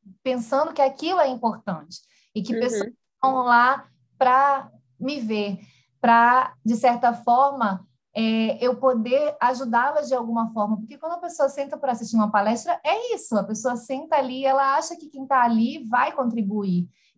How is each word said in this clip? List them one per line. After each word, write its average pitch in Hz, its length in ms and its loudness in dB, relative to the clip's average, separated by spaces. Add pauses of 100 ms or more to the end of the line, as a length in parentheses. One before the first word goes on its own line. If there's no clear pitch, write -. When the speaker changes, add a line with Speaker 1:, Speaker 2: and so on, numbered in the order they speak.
(220)
Speaker 1:
pensando 262 500 -2
que 294 100 0
aquilo 320 380 0
é 277 80 4
importante, 214 720 -6 (360)
e 214 80 -6
que 226 120 -6
Speaker 2:
Uhum. 226 60 -2
Speaker 1:
pessoas 233 300 -2 (240)
estão 262 300 0
lá 247 420 4 (320)
pra 269 520 2 (280)
me 277 220 -6
ver, 208 380 -4 (420)
pra, 233 540 4 (100)
de 226 120 0
certa 240 360 2
forma, 240 720 0 (340)
é, 220 460 0
eu 254 120 2
poder 262 640 2
ajudá-las 254 720 0
de 262 60 -2
alguma 226 360 -2
forma, 214 280 -2
porque 247 180 -14
quando 330 160 -10
a 349 60 -8
pessoa 330 320 -2
senta 285 260 -8
pra 269 160 -2
assistir 226 240 -4
uma 214 140 2
palestra, 214 520 0
é 453 320 -2
isso, - 220 -4
a 190 80 0
pessoa 220 320 -4
senta 285 400 -4
ali, 262 280 -2
ela 269 320 2
acha 339 200 -4
que 302 140 -20
quem 269 160 -14
tá 269 160 2
ali 240 420 0
vai 247 280 0
contribuir. 202 760 -2 (300)